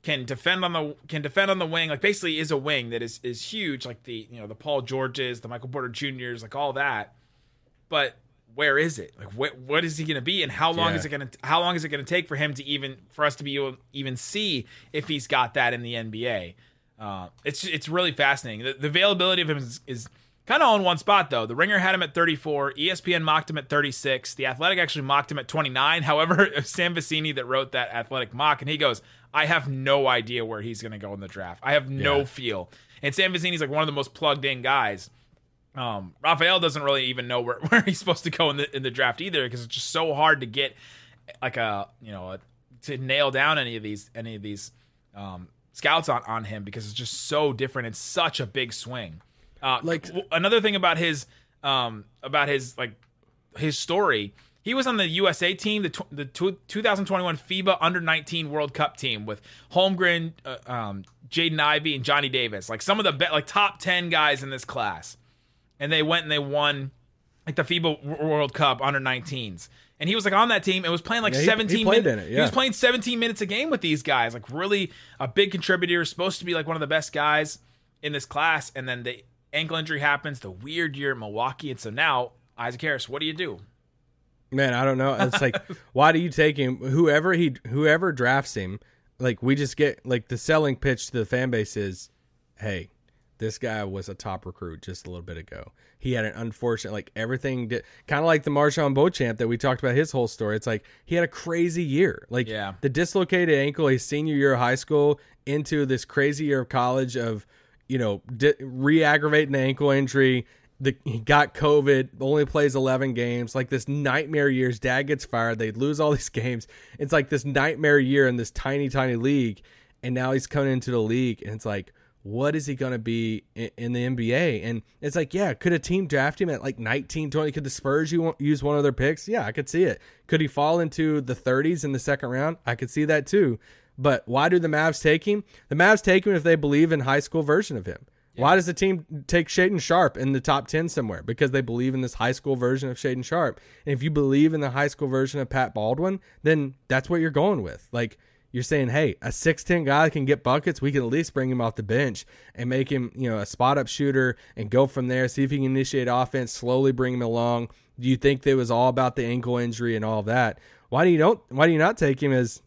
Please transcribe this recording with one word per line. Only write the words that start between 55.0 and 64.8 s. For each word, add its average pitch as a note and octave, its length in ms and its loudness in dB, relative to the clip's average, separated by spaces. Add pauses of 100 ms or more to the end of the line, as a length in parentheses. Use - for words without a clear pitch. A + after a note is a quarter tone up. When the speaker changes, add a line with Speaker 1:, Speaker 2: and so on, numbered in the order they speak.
Speaker 1:
U F#3 180 0
S E3 160 0
A F3+ 120 0
team, G#3 300 -2
the E3 40 -2
tw-, - 240 -8
the C#3+ 140 -8
tw-, F#3+ 320 -4 (100)
two G#3+ 140 -6
thousand G3+ 240 0
twenty-one F3+ 320 -2
fiba F#3 420 0
under F3 200 2
nineteen D#3+ 500 -2
World D3 240 -4
Cup D3+ 240 -2
team A2 260 -6
with G#2+ 160 -8 (320)
Holmgren, F3 640 2 (100)
uh, C3 120 -10 (100)
um, G#2 380 -8 (260)
Jaden E3 300 0
Ivey, D3+ 340 2
and C3 100 -6
Johnny C#3+ 240 2
Davis, A#2 400 -4
like, A2 140 -8
some G3+ 180 2
of G3+ 40 -2
the E3+ 80 2
be-, D3+ 200 -2
like, D3+ 140 0
top G3+ 320 0
ten F3+ 320 -2
guys D3 320 2
in C#3 80 -10
this C3 160 -8
class. G2+ 500 -6 (640)